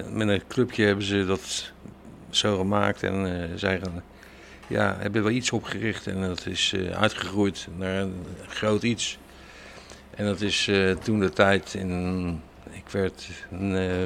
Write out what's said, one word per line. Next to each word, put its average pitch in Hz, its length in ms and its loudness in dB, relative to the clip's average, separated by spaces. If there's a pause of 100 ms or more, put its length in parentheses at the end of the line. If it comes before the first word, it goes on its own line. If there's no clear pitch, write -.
(120)
met 107 160 2
een 98 200 4
clubje - 380 2
hebben 101 200 4
ze 98 200 2
dat - 460 -2 (580)
zo 104 280 2
gemaakt 101 460 0
en, 92 400 0
eh, 82 120 -6
zij 95 240 0
gaan, 87 240 -6 (640)
ja, 104 320 0
hebben 104 240 0
wel 107 80 4
iets 117 200 0
opgericht 104 560 -4
en 95 140 -2
dat 92 240 -4
is, - 300 0
eh, 87 260 -2
uitgegroeid 95 680 0 (100)
naar 95 240 0
een 95 120 -2 (340)
groot 107 360 2
iets. 117 340 0 (1000)
En 104 100 -2
dat 98 160 0
is, 101 260 2
eh, 98 240 6
toen 107 280 2
de 95 100 4
tijd 98 440 4
in, 90 680 -2 (300)
ik - 200 -16
werd, 95 380 -2 (220)
eh, 92 300 0 (240)